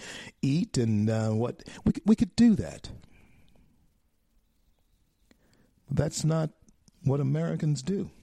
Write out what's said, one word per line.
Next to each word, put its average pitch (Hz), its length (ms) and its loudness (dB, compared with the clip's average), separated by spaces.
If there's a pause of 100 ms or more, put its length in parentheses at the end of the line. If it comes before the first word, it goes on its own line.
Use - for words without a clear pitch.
(420)
eat 139 360 0
and, 110 320 2
uh, 110 220 0
what. 113 320 -2 (200)
We, 214 80 4 (140)
we 214 100 6
could - 220 0
do 233 180 8
that. - 360 -6 (3000)
That's 143 320 -2
not 156 280 0 (520)
what 135 160 0
Americans 151 640 -2
do. 196 280 -6 (140)